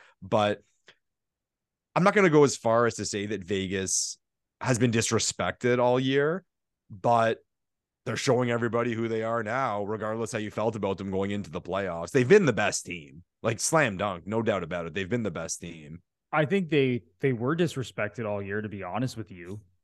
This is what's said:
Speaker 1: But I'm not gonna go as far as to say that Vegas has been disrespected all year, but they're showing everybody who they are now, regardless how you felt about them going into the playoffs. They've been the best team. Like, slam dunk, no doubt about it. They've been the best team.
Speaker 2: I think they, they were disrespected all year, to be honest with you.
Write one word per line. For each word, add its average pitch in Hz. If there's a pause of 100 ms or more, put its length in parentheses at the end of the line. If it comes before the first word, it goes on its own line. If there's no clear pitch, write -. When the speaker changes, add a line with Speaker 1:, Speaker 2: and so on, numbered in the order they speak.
(220)
Speaker 1:
But 104 (1300)
I'm 160
not 196
gonna 196
go 151
as 131
far 117
as 113
to 104
say 101
that 104
Vegas 95 (440)
has 127
been 120
disrespected 113
all 123
year, 143 (440)
but 113 (640)
they're 120
showing 123
everybody 117
who 113
they 110
are 113
now, 107
regardless 107
how 110
you 107
felt 110
about 98
them 98
going 98
into 101
the 87
playoffs. 87
They've 127
been 196
the 135
best 98
team. 78 (180)
Like, 113
slam 131
dunk, 90
no 107
doubt 104
about 85
it. 80
They've 95
been 117
the 101
best 82
team. 82 (300)
Speaker 2:
I 151
think 175
they, 135 (180)
they 139
were 123
disrespected 120
all 104
year, 101
to 107
be 98
honest 107
with 110
you. 92 (220)